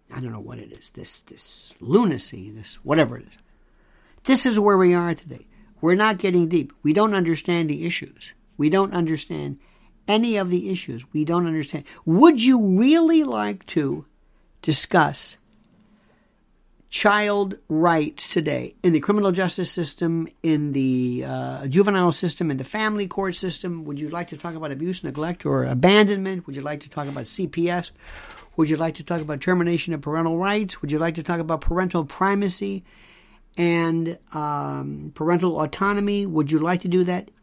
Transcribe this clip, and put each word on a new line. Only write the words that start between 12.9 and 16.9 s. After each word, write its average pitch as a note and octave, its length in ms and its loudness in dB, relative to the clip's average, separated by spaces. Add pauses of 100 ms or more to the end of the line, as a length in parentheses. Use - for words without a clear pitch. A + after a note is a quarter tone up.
like G#3 440 -4
to D3 380 -2 (560)
discuss - 760 0 (1500)
child G#3 680 0 (100)